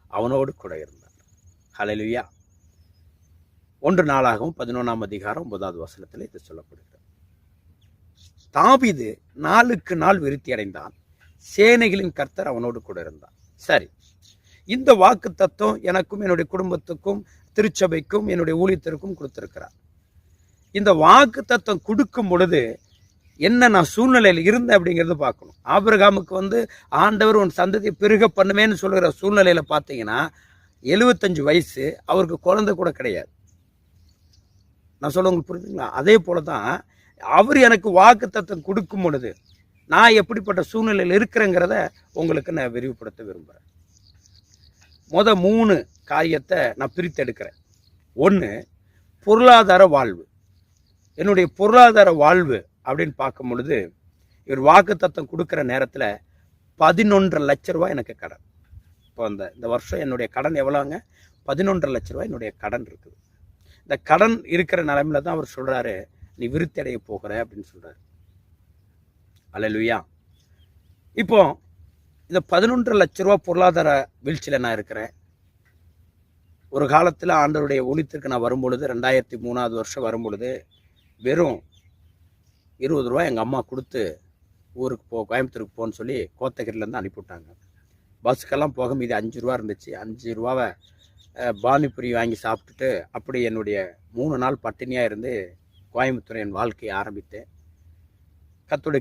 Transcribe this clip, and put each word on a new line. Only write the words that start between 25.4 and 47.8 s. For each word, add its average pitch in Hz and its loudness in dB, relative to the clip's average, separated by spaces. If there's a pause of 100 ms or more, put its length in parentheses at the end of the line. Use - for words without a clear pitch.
ஆபிரகாமுக்கு 196 2
வந்து, 196 -2 (220)
"ஆண்டவர் 214 4
உன் 190 2
சந்ததியை 196 -2
பெருக 208 4
பண்ணுவேன்னு" 202 2
சொல்லுகிற 185 0
சூழ்நிலையில 190 4 (100)
பார்த்தீங்கன்னா, 139 -4 (520)
எழுபத்தஞ்சு 185 0
வயசு, 147 -2
அவருக்கு 165 -2
குழந்தை 202 0
கூட 175 -4
கிடையாது. 104 -8 (1700)
நான் 143 -6
சொல்ல 185 0
உங்களுக்கு 175 -2
புரியுதுங்களா? 180 -10
அதே 190 -6
போல 175 -8
தான் 139 -10 (340)
அவர் 220 0
எனக்கு 226 2
வாக்கு 208 6
தத்தம் 190 -8
கொடுக்கும் 196 -6
பொழுது 135 -4 (520)
நான் 220 6
எப்படிப்பட்ட 202 0 (100)
சூழ்நிலையில 202 0
இருக்கிறேங்கிறத 185 0 (240)
உங்களுக்கு 160 -4
நான் 135 -6
விரிவுபடுத்த 117 -12
விரும்புறேன். 90 -20 (1400)
மொத 202 4
மூணு 202 2 (180)
காரியத்தை 151 -2
நான் 135 -6
பிரித்து 170 -6
எடுக்கிறேன். 117 -10 (600)